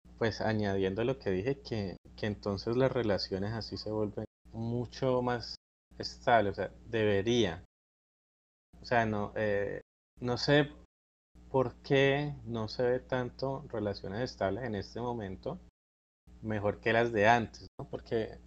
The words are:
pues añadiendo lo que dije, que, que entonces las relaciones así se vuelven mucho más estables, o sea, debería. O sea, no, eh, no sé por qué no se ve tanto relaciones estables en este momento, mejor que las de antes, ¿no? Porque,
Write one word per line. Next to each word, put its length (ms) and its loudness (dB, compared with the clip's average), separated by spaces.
pues 240 0
añadiendo 640 2
lo 120 0
que 140 -2
dije, 300 -2
que, 360 -4
que 120 -4
entonces 480 -2
las 160 4
relaciones 600 -2
así 240 -6
se 140 -10
vuelven 340 -4
mucho 680 -2
más 340 -4
estables, 540 4
o 40 -6
sea, 180 -4
debería. 800 2
O 40 -18
sea, 200 4
no, 300 -2
eh, 460 -2
no 160 -2
sé 340 4
por 320 2
qué 520 2
no 220 -4
se 160 -4
ve 180 2
tanto 680 -4
relaciones 520 -4
estables 440 -2
en 100 -4
este 260 -6
momento, 580 -6
mejor 400 -2
que 120 4
las 200 4
de 140 6
antes, 400 4
¿no? 100 -12
Porque, 580 -6